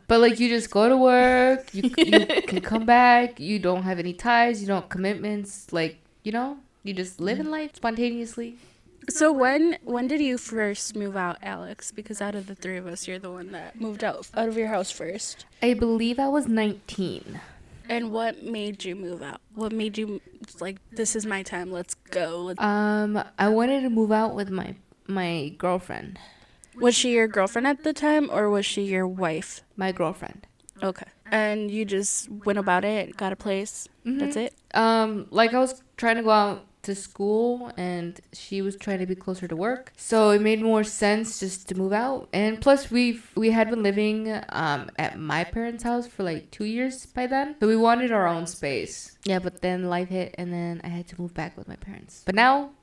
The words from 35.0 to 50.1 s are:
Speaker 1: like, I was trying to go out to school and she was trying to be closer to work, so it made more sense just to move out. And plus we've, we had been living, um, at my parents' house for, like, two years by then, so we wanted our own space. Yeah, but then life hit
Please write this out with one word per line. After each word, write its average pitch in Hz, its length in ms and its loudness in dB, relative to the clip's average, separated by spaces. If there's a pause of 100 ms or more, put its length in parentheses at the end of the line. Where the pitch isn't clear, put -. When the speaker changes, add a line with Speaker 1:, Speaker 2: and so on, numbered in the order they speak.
Speaker 1:
like, 226 240 4
I 254 60 4
was 254 220 0 (140)
trying 233 220 2
to 233 60 -2
go 220 80 4
out 208 340 2 (180)
to 196 120 -6
school 226 800 -2
and 180 460 -6 (100)
she - 300 -6
was 196 160 -4
trying 196 220 -4
to 185 60 -4
be 185 100 -4
closer 185 300 -8
to 170 120 -8
work, 247 400 -4
so 220 320 4
it 208 120 6
made 220 200 2
more 220 240 4
sense 214 560 0
just 185 260 -8
to 180 80 -6
move 190 160 -2
out. 247 400 -2
And 220 300 0
plus 277 280 4
we've, 240 460 0
we 220 160 4
had 220 180 2
been 226 140 -2
living, 214 500 0 (160)
um, 147 480 -2
at - 220 -4
my 156 240 -2
parents' 226 400 -6
house 240 240 -2
for, - 160 -8
like, 165 280 -6
two - 120 -10
years 247 440 -4
by 247 200 -6
then, 277 320 -2
so 214 80 4
we 220 80 6
wanted 233 380 4
our 202 120 4
own 170 220 0
space. - 800 -6
Yeah, 185 140 0
but 180 220 -6
then 180 280 -2
life 175 180 -2
hit 185 300 -6